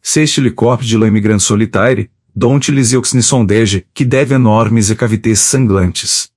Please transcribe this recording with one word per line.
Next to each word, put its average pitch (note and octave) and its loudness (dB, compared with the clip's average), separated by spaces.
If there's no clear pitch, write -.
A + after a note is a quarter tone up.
Sexte D3+ 0
le A#2+ 0
corps A#2+ 0
de A2+ 0
l'immigrant G#2+ 2
solitaire, G#2 0
dont B2 0
les C3 0
yeux B2 -2
ne B2 2
sont A#2 0
que - -4
deve C3 0
enormes A2 2
e A2+ 0
cavités A2+ -2
sanglantes. G2 -2